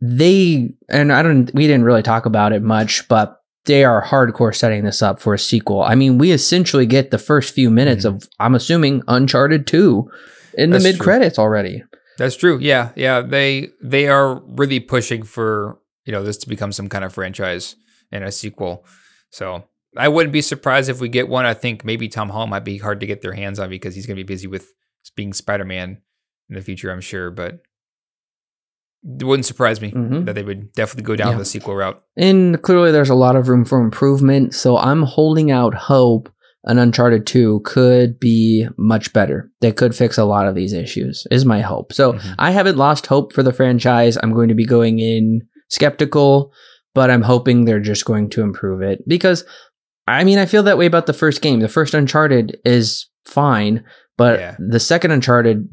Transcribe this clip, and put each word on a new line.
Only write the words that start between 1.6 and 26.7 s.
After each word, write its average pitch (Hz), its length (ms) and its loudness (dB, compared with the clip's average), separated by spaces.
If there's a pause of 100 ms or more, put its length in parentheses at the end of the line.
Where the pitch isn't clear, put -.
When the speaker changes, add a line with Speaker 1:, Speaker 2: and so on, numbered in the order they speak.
Speaker 1:
didn't 131 160 4
really 117 200 4
talk 113 220 0
about 107 280 2
it 104 80 -2
much, 110 460 -2
but 107 340 0 (240)
they 139 180 4
are 113 220 2
hardcore 120 500 0
setting 107 300 -2
this - 160 -2
up 98 180 0
for 104 140 0
a 98 60 -2
sequel. 101 440 -2
I 117 120 2
mean, 131 220 4
we 170 140 4
essentially 156 540 2
get 131 260 0
the 110 60 -2
first - 360 -2
few 127 160 2
minutes 117 360 2
Speaker 2:
Mm-hmm. 98 100 -2
Speaker 1:
of, - 140 -16 (100)
I'm 120 160 2
assuming, 139 520 0
Uncharted 135 600 0
two 143 420 2 (480)
in 160 120 0
the 180 60 4
Speaker 2:
That's 190 100 2
Speaker 1:
mid 185 100 2
Speaker 2:
true. 170 80 -8
Speaker 1:
credits 214 340 2
already. 107 460 -2 (340)
Speaker 2:
That's 127 200 -4
true. 165 220 2
Yeah, 131 360 -2
yeah. 131 260 -2
They, 139 480 -4 (120)
they 139 260 -2
are 139 380 0
really 131 340 -2
pushing 117 440 -6
for, 107 560 -8 (260)
you 107 80 -12
know, 98 100 -8
this 104 140 -8
to - 120 -12
become 101 220 -8
some 101 160 -10
kind 98 160 -8
of 92 100 -12
franchise 92 640 -10 (360)
and 98 120 -12
a 98 80 -10
sequel. 95 540 -12 (460)
So 92 340 -14 (320)
I 127 100 0
wouldn't 151 260 0
be 151 80 0
surprised 135 480 -2
if 127 120 -6
we 120 80 -8
get 120 200 -2
one. 127 160 -2
I 117 80 -2
think 113 320 -8
maybe 113 220 -8
Tom 107 220 -10
Holland 107 220 -8
might 98 140 -8
be 101 120 -10
hard 104 240 -8
to 101 40 -10
get 101 160 -10
their 92 120 -12
hands 101 260 -12
on 95 100 -10
because 92 260 -14
he's 95 100 -16
gonna 104 100 -12
be 95 80 -12
busy 95 240 -12
with 95 240 -14 (440)
being 101 180 -10
Spider-Man 95 680 -10 (480)
in 104 60 -16
the 95 60 -14
future, 92 300 -12